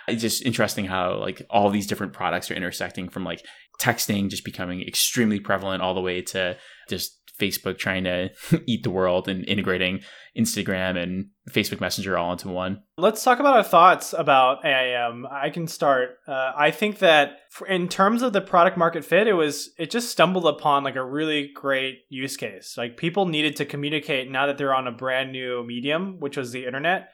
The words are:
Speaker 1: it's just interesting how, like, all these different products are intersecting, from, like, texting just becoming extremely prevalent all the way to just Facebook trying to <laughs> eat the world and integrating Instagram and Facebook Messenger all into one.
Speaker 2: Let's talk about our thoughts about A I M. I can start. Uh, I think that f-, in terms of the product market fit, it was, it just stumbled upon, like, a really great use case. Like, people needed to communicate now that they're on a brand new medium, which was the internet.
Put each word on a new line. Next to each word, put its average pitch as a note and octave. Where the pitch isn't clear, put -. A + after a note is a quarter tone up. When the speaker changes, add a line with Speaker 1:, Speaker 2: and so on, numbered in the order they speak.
Speaker 1:
it's A2+
just A2
interesting A2
how, F#2
like, G2
all G#2
these G#2
different G2+
products F2+
are E2
intersecting, F2+
from, G2
like, F2
texting G2+
just F2+
becoming F#2
extremely G#2
prevalent F#2+
all F#2
the F#2+
way F2+
to F2+
just -
Facebook F#2+
trying F#2+
to F2+
<laughs> -
eat A2+
the -
world F#2
and F#2
integrating F#2
Instagram F#2
and F2+
Facebook G#2
Messenger F#2
all E2+
into F2+
one. F#2
Speaker 2:
Let's F#3+
talk B3+
about C#4
our G#3
thoughts F3+
about C#3
A D#3
I B2
M. A#2+
I C#3
can E3
start. C3
Uh, C3
I D3+
think G#3
that D3+
f-, -
in F3+
terms G#3+
of B3
the G3
product F#3
market E3+
fit, G3
it G#3
was, D3+
it D#3+
just A#3+
stumbled F3
upon, C#3+
like, C3+
a C3
really D3
great C3
use C3+
case. G2+
Like, A#2+
people F3
needed D3+
to C#3+
communicate C#3+
now C3+
that C#3
they're C#3
on C3
a A#2+
brand C3
new B2+
medium, D3
which C#3+
was A#2+
the B2+
internet. D#3